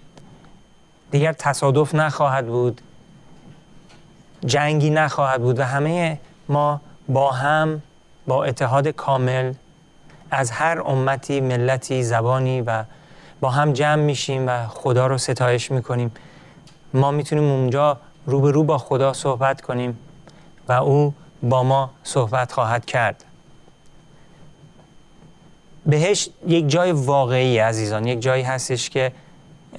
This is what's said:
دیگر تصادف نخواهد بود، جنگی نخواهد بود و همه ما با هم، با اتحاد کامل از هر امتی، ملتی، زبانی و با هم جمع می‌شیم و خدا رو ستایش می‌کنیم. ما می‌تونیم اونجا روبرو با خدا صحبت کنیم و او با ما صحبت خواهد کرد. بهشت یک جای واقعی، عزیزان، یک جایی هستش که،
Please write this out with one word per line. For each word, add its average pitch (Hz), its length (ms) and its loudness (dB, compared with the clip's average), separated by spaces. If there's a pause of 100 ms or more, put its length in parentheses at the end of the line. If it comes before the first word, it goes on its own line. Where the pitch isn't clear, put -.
(1120)
دیگر 147 220 2
تصادف 143 640 0
نخواهد 143 520 0
بود، 120 340 0 (1600)
جنگی 147 440 2
نخواهد 143 520 0
بود 123 180 0
و 139 40 0
همه 156 560 -2 (300)
ما 147 320 0 (280)
با 135 220 2
هم، 151 500 0 (460)
با 131 180 0
اتحاد 139 420 0
کامل 131 640 -2 (800)
از 135 200 -2
هر 160 340 -2
امتی، 135 560 -2
ملتی، 127 600 0
زبانی 123 580 0
و 113 220 -4 (560)
با 135 100 0
هم 147 240 2
جمع 151 280 2
می‌شیم 131 460 -2
و 120 200 -2
خدا 127 400 0
رو 131 100 0
ستایش 123 540 -2
می‌کنیم. 120 400 -2 (840)
ما 135 180 2
می‌تونیم 147 320 0
اونجا 139 540 2 (280)
روبرو 139 380 2
با 151 140 2
خدا 135 360 0
صحبت 131 480 -2
کنیم 123 360 -6 (720)
و - 40 -2
او 143 420 2 (300)
با 127 200 2
ما 135 280 2 (120)
صحبت 123 480 -2
خواهد 117 340 -2
کرد. 120 380 -2 (2500)
بهشت 156 460 2 (160)
یک 165 220 2
جای 175 220 2
واقعی، 127 640 2
عزیزان، 110 500 0
یک 120 140 -2
جایی 131 220 0
هستش 127 460 -4
که، 131 220 -2 (680)